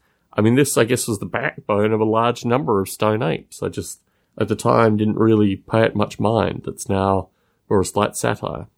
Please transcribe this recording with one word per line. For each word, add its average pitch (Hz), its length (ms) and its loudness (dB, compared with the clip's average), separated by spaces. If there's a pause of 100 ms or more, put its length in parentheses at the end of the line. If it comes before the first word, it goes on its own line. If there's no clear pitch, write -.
(320)
I 110 100 -2
mean, 113 120 4
this, 135 240 2
I 120 60 4
guess, 120 240 -2
was 110 100 -2
the 104 80 -8
backbone 110 680 -2
of 110 80 0
a 110 60 0
large 117 400 0
number 120 340 0
of 98 80 -2
Stone 107 360 0
Apes. - 400 -6
I 90 60 -4
just, - 300 -10 (380)
at 101 100 -2
the 107 80 -2
time, 117 400 4
didn't 107 220 0
really 104 380 4
pay - 260 -2
it - 140 0
much - 240 -4
mind. 104 480 0
It's - 200 -10
now 98 420 0 (380)
more 101 140 2
a 87 40 -2
slight - 300 -2
satire - 520 -4 (100)